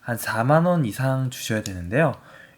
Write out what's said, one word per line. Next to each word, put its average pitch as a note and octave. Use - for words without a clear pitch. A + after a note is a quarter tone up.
한 A#2
사만 C3
원 F3
이상 C3
주셔야 A2
되는데요. G2+